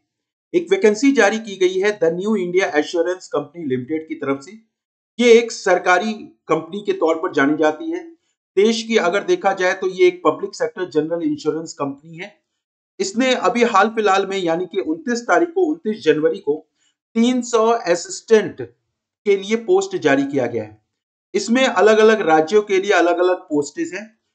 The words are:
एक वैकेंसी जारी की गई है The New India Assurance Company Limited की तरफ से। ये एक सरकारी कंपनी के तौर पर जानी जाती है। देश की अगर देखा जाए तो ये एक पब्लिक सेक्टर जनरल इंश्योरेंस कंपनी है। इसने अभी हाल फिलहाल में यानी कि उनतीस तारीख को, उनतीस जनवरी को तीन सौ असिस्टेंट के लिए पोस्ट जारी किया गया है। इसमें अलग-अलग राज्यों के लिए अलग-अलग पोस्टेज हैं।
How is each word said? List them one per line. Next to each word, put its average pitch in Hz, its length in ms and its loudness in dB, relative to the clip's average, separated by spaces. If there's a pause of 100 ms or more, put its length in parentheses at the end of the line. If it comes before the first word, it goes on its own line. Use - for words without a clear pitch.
(540)
एक 175 160 0
वैकेंसी 214 420 2
जारी 220 260 2
की 208 180 -12
गई 185 240 0
है 208 200 -2
The 165 80 2
New 185 220 -2
India 185 320 0
Assurance 170 640 -2 (120)
Company 147 260 -8
Limited 135 460 -6
की 156 60 -10
तरफ 139 280 -6
से। 190 100 -20 (680)
ये 240 120 6
एक 233 200 6
सरकारी 185 600 0 (360)
कंपनी 165 320 -4
के 202 120 -2
तौर 165 220 0
पर 165 180 -6
जानी 147 240 2
जाती 156 340 -2
है। 175 200 -8 (460)
देश 220 260 2
की 226 140 -4
अगर 175 260 0
देखा 180 300 0
जाए 185 220 0
तो 185 140 -4
ये 185 180 2
एक 180 200 0
पब्लिक 196 280 0
सेक्टर 170 360 -6
जनरल 160 320 -2
इंश्योरेंस 151 500 -4
कंपनी 147 440 -10
है। 196 240 -16 (600)
इसने 254 340 0
अभी 233 280 0
हाल 220 260 2
फिलहाल 196 380 0
में 196 120 -6
यानी 175 280 -2
कि 190 140 -6
उनतीस 170 420 -6
तारीख 208 260 2
को, 381 120 -4
उनतीस 156 440 -4
जनवरी 151 340 2
को 151 280 -6 (480)
तीन 240 280 0
सौ 226 240 0
असिस्टेंट 190 960 0 (600)
के 202 120 4
लिए 196 200 -2
पोस्ट 190 400 0
जारी 139 260 2
किया 135 240 -2
गया 113 160 -6
है। - 200 -18 (520)
इसमें 240 320 2
अलग-अलग 214 540 4
राज्यों 160 420 2
के 190 160 0
लिए 202 120 0
अलग-अलग 175 460 2
पोस्टेज 160 580 -6
हैं। 214 280 -16 (120)